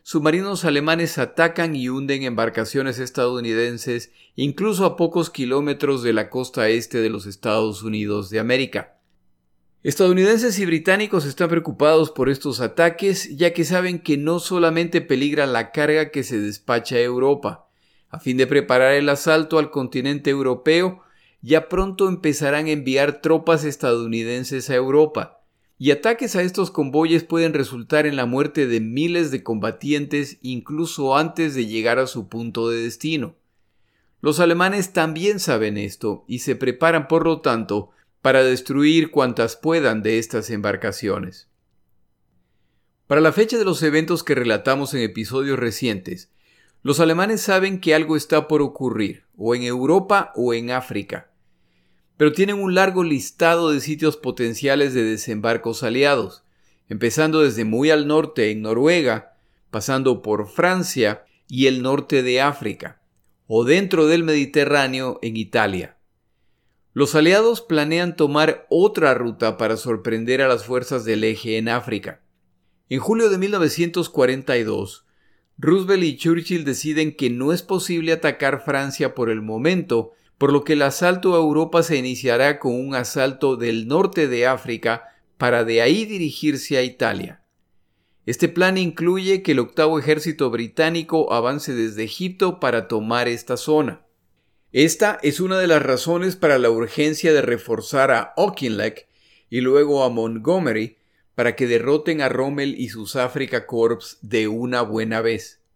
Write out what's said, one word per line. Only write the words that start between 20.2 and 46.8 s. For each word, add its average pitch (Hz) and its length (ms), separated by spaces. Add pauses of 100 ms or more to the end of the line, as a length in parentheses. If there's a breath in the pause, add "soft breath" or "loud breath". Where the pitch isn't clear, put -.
europeo, 156 720 (380 soft breath)
ya 160 280
pronto 190 400
empezarán 151 580
a 156 40
enviar 143 520
tropas 160 420
estadounidenses 123 1080
a 131 60
Europa, 139 640 (360)
y 135 120
ataques 226 460
a 180 60
estos 185 280
convoyes 160 540
pueden 165 280
resultar 139 540
en 147 80
la 131 100
muerte 139 440
de 117 100
miles 147 540
de 131 100
combatientes 139 1000
incluso 139 760
antes 160 400
de 120 100
llegar 117 320
a 131 80
su 113 220
punto 117 420
de 117 140
destino. 139 500 (840)
Los 147 180
alemanes 185 540
también 170 480
saben 107 360
esto 101 520
y 123 100
se 131 160
preparan, 135 540
por 160 180
lo 156 140
tanto, 104 500 (300 soft breath)
para 131 240
destruir 143 640
cuantas 123 460
puedan 147 480
de 113 160
estas 113 300
embarcaciones. 104 960 (1600)
Para 147 120
la 156 120
fecha 220 260
de 214 60
los 165 180
eventos 160 400
que 143 140
relatamos 131 580
en 127 60
episodios 123 580
recientes, 113 720 (540)